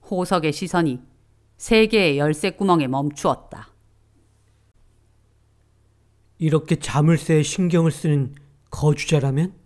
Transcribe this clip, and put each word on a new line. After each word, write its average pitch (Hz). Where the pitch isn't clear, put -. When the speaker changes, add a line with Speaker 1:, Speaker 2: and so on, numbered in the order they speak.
Speaker 1:
호석의 180
시선이 160
세 220
개의 190
열쇠 151
구멍에 175
멈추었다. 139
Speaker 2:
이렇게 156
자물쇠에 156
신경을 165
쓰는 147
거주자라면? 147